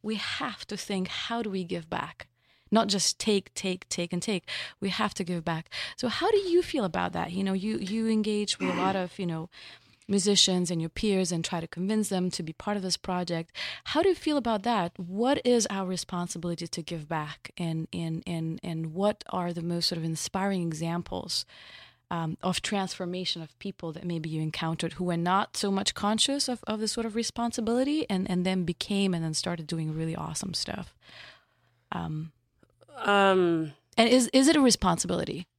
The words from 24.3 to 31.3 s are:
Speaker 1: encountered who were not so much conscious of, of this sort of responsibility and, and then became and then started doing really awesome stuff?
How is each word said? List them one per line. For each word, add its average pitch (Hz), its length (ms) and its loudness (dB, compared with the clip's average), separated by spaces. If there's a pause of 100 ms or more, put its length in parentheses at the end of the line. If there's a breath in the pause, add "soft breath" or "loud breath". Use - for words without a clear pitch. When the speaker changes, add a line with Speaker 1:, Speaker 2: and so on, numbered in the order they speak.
Speaker 1:
encountered 160 520 -2
who 180 100 -4
were 175 120 0
not 180 400 0
so 202 140 0
much 196 240 0
conscious 220 540 0
of, 247 180 -4
of 214 140 -4
this 214 120 -2
sort 226 140 -2
of 208 80 -6
responsibility 233 960 0
and, 190 200 0
and 180 140 2
then 185 200 2
became 190 500 0
and 165 100 -2
then 160 80 -2
started 165 340 -2
doing 156 280 -2
really 160 220 -2
awesome 160 360 -4
stuff? - 420 -6 (1000 loud breath)